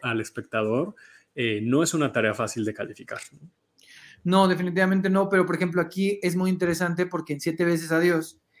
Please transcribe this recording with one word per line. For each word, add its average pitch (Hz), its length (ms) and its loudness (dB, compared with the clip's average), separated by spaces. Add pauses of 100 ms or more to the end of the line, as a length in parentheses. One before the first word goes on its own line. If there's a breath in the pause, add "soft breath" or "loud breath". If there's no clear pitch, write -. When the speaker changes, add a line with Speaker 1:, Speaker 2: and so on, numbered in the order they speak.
Speaker 1:
al 113 180 -2
espectador, 113 720 -2 (400 soft breath)
eh, 113 280 -2
no 127 200 2
es 165 120 0
una 147 180 0
tarea 110 220 0
fácil 113 320 -4
de 107 80 -6
calificar, - 460 -12 (120)
¿no? 147 160 -20 (760 loud breath)
Speaker 2:
No, 190 240 6
definitivamente 185 600 2
no, 190 220 2
pero, 185 160 4
por 175 80 -2
ejemplo, 175 260 0
aquí 196 420 -2
es 180 140 -2
muy 185 140 0
interesante 175 560 0
porque 160 260 -6
en 147 80 -6
Siete 170 240 -2
veces 165 280 0
adiós 165 480 0 (200)